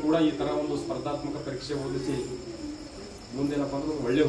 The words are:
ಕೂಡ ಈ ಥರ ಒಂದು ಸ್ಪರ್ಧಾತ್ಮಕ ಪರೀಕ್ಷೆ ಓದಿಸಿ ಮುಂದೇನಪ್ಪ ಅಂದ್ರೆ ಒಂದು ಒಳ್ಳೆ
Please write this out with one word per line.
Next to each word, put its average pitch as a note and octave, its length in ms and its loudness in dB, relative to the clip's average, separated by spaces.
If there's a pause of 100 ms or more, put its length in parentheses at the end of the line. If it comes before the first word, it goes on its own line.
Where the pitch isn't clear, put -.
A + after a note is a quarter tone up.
ಕೂಡ D#3 100 6 (140)
ಈ - 100 6
ಥರ C#3+ 100 0 (140)
ಒಂದು C#3+ 220 0
ಸ್ಪರ್ಧಾತ್ಮಕ C#3+ 520 -2 (120)
ಪರೀಕ್ಷೆ C3+ 260 -4 (100)
ಓದಿಸಿ C3 320 0 (1200)
ಮುಂದೇನಪ್ಪ C#3+ 400 0
ಅಂದ್ರೆ D#3 180 -2
ಒಂದು A#2 140 -2
ಒಳ್ಳೆ C#3+ 200 6